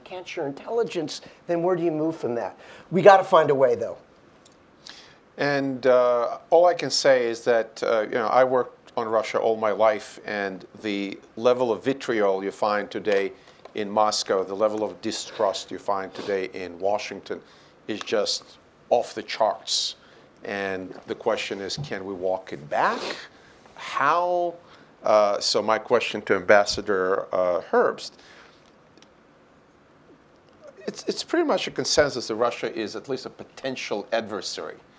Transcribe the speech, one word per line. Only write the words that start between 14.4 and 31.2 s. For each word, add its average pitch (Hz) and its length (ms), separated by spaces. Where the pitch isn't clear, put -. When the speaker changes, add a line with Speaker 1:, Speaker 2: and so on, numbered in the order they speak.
Speaker 2:
the 95 100
level 107 300
of 90 160
distrust - 720
you 92 60
find 95 360
today 95 400
in 90 240
Washington 98 640
is 104 120
just - 440
off 117 240
the 110 100
charts. - 720
And 98 500
the 110 80
question 104 440
is, 95 180
can 110 260
we 98 100
walk 92 380
it 73 180
back? 185 300
How? 175 800
Uh, 104 340
so - 240
my 110 160
question 110 440
to 107 120
Ambassador, 98 960
uh, 90 280
Herbst, - 400
it's, - 180
it's - 160